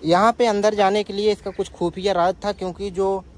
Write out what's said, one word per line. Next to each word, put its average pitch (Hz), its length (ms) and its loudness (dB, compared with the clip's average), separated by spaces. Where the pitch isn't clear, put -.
यहाँ 180 280 4
पे 240 140 0
अंदर 208 280 2
जाने 202 280 2
के 196 100 -8
लिए 208 180 0
इसका 202 200 -6
कुछ 190 200 -6
खुफिया 185 420 -4
राज 180 220 0
था, 208 60 -2
क्योंकि 185 400 -8
जो 190 320 -2